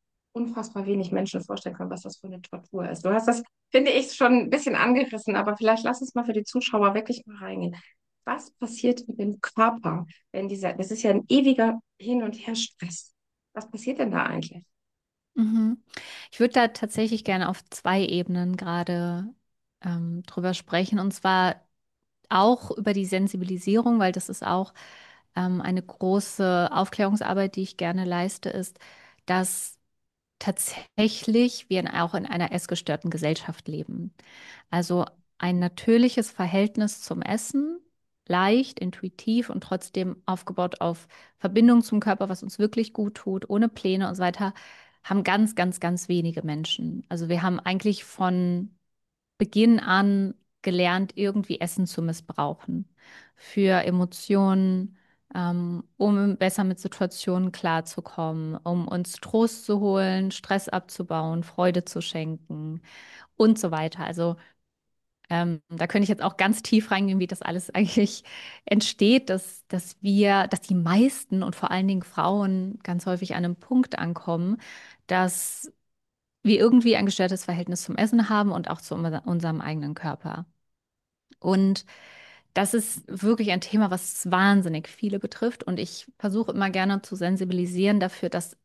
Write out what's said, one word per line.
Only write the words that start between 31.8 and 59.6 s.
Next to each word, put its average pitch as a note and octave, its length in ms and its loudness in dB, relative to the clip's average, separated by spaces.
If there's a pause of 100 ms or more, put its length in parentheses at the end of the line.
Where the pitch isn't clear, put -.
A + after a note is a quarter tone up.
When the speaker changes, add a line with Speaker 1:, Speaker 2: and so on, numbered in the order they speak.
Speaker 2:
in, F3 80 -4
auch E3+ 260 -2
in F#3+ 120 -4
einer F3 260 -2
essgestörten E3+ 580 -4
Gesellschaft D#3+ 580 -4
leben. D#3 460 -8 (560)
Also F3 360 0 (320)
ein F3+ 200 0
natürliches A3+ 720 4
Verhältnis G3+ 720 0
zum - 200 -6
Essen, D4 580 -4 (460)
leicht, G3 540 2
intuitiv F#3+ 720 -4
und - 120 -8
trotzdem F#3 640 -6
aufgebaut F3+ 540 -4
auf E3+ 280 -4 (300)
Verbindung A3+ 440 6
zum G#3+ 180 0
Körper, G3 280 0
was F#3 140 -6
uns G3+ 160 -10
wirklich G#3+ 340 0
gut G#3 240 -4
tut, F#3+ 340 -6
ohne A3 180 2
Pläne F#3+ 400 -2
und F3+ 80 -6
so F3+ 60 -4
weiter, F#3 320 0 (500)
haben F#3+ 200 0
ganz, G#3+ 300 2
ganz, F3+ 260 0
ganz F3 280 -2
wenige E3 340 0
Menschen. D#3 640 -6
Also E3+ 200 -4
wir E3+ 140 0
haben F3+ 180 0
eigentlich F#3+ 440 -2
von F3+ 720 -2 (640)
Beginn A3 420 6
an G3 540 2 (280)
gelernt, F3+ 540 2
irgendwie G3 440 -2
Essen F3 260 -2
zu - 160 -6
missbrauchen E3 880 -6 (460)
für F#3+ 500 2
Emotionen, F#3+ 1120 2 (380)
ähm, F3 500 -4 (120)
um G3+ 400 2
besser F#3 280 0
mit F#3 140 0
Situationen F#3 720 -2
klarzukommen, D#3+ 1040 -4
um F3 320 -2
uns F3+ 260 -4
Trost - 500 0